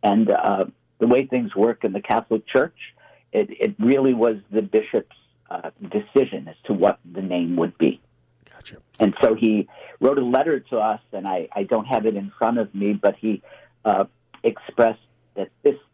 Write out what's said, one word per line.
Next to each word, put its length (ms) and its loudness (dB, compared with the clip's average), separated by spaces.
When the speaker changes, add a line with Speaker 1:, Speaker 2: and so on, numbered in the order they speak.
Speaker 1:
And, 280 2
uh, 340 2
the 80 2
way 200 4
things 280 -4
work 300 0
in 80 0
the 80 -4
Catholic 480 -2
Church, 260 0
it, 160 0
it 180 -2
really 360 2
was 240 0
the 120 0
bishop's, 540 -2
uh, 220 -10
decision 680 -2
as 160 -20
to 80 -4
what 320 0
the 180 -10
name 320 -2
would 240 -2
be. 220 0
Speaker 2:
Gotcha. 260 -20
Speaker 1:
And 240 2
so 120 4
he 340 0
wrote 180 2
a 60 -2
letter 340 0
to 200 -6
us, 220 0
and 160 -10
I, 260 -4
I 80 -4
don't 240 -2
have 180 -2
it 120 0
in 200 -8
front 220 0
of 160 -4
me, 200 -2
but 220 0
he, 260 -4
uh, 200 2
expressed 580 0
that 140 -8
this 140 4